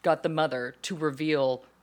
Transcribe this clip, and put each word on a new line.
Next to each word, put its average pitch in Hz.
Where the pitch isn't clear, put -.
got 160
the 170
mother 135
to -
reveal 147